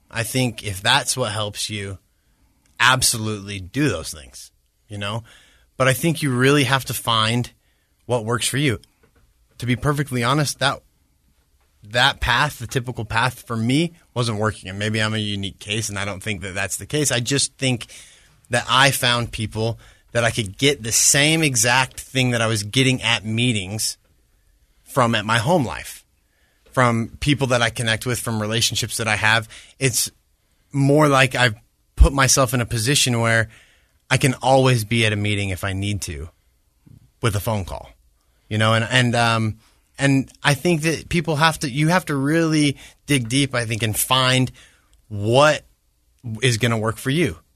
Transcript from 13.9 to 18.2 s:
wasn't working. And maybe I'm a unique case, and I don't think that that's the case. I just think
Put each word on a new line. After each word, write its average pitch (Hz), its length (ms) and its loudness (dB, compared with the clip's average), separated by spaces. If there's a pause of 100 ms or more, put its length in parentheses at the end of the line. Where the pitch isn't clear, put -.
wasn't 117 240 -4
working. 104 320 -2
And 98 80 -10
maybe 107 220 -2
I'm 110 140 -2
a 110 40 -2
unique 101 400 -6
case, 107 300 -6
and 101 100 -8
I 98 60 -4
don't 95 180 -8
think 101 200 -6
that 95 120 -10
that's 98 220 -6
the 98 100 -12
case. 143 260 -2
I 120 80 -2
just 131 360 -2
think 127 300 -2 (640)